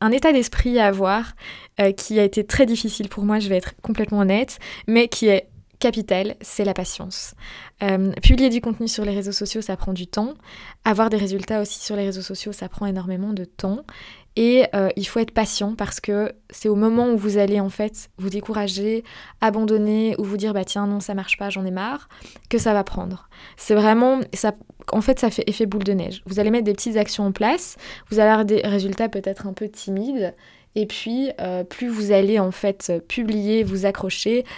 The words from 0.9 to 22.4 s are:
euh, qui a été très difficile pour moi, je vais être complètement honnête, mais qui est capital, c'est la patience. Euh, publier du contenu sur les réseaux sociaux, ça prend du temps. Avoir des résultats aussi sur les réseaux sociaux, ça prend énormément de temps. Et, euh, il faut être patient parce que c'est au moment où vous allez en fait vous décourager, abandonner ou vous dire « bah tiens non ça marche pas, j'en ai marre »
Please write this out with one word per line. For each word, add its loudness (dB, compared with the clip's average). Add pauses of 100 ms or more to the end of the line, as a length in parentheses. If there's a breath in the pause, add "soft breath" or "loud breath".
euh, 4
qui -2
a 6
été 2
très 4
difficile -2
pour -6
moi, 2
je -2
vais 2
être -4
complètement 0
honnête, 2 (300 loud breath)
mais 6
qui 0
est 4 (320)
capital, 0
c'est -4
la 0
patience. -10 (480 loud breath)
Euh, 2 (120)
publier 8
du 0
contenu -4
sur -4
les -2
réseaux -4
sociaux, -6
ça -6
prend -2
du -6
temps. -4 (500 loud breath)
Avoir 2
des 2
résultats -2
aussi -8
sur -8
les -2
réseaux -6
sociaux, -10
ça -10
prend -6
énormément -4
de -6
temps. -6 (560 loud breath)
Et, 6 (100)
euh, 2
il -6
faut -4
être -2
patient -2
parce -6
que -2 (160)
c'est -6
au 4
moment 4
où 4
vous 0
allez 4
en -2
fait -6
vous -6
décourager, -4 (340 loud breath)
abandonner 2
ou -2
vous -2
dire « -2
bah -2
tiens -2
non -2
ça -6
marche -4
pas, -6
j'en -4
ai -4
marre » -6 (400 loud breath)